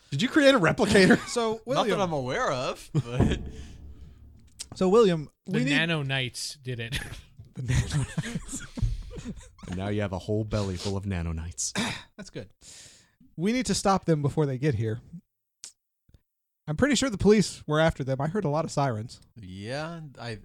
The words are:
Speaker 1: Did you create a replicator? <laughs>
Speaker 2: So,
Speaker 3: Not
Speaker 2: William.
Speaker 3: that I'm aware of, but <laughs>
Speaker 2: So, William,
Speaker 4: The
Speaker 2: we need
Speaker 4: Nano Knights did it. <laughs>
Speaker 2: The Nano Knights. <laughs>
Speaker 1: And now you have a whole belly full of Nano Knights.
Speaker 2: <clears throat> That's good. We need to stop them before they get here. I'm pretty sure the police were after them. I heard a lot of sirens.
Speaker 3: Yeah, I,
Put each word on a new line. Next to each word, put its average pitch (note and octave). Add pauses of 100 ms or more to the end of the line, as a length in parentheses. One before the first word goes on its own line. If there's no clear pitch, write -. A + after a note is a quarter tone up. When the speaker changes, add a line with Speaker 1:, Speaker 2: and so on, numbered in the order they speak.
(120)
Speaker 1:
Did C#3
you B3
create C#4
a B3+
replicator? F#3+ (100)
<laughs> -
Speaker 2:
So, A3+
Speaker 3:
Not A3+
Speaker 2:
William. A#3
Speaker 3:
that G3+
I'm F3
aware D#3
of, C#3
but B2+ (640)
<laughs> -
Speaker 2:
So, F#3
William, F3+ (160)
Speaker 4:
The F#3
Speaker 2:
we -
need D3
Speaker 4:
Nano D#3+
Knights C3+
did B2
it. A2+ (280)
<laughs> -
Speaker 2:
The C3 (100)
Nano B2 (200)
Knights. A#3
<laughs> -
Speaker 1:
And F#2
now F#2+
you G#2
have G2
a F2+
whole G#2+
belly G#2
full G2
of G2
Nano F2
Knights. E2 (240)
Speaker 2:
<clears throat> -
That's G#3
good. B2 (880)
We G3
need B3
to G3+
stop G3
them D#3
before D3
they C3+
get C#3
here. A2 (1700)
I'm D3+
pretty C4+
sure C4
the G3
police -
were D#3
after D#3+
them. C3
I D3
heard F#3+
a D3
lot D#3
of -
sirens. B2 (180)
Speaker 3:
Yeah, B2 (180)
I, A#2